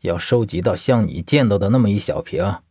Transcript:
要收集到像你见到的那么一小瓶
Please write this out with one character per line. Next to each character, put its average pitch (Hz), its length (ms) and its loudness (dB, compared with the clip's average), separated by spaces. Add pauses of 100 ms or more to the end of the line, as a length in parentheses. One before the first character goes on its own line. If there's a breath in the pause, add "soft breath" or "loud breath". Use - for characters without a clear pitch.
要 87 140 -2
收 113 300 0
集 87 160 -4
到 95 140 0
像 117 300 2
你 82 140 -6
见 131 280 2
到 101 100 2
的 98 120 0
那 127 100 4
么 107 100 4
一 101 80 2
小 - 240 -4
瓶 95 360 -4 (120)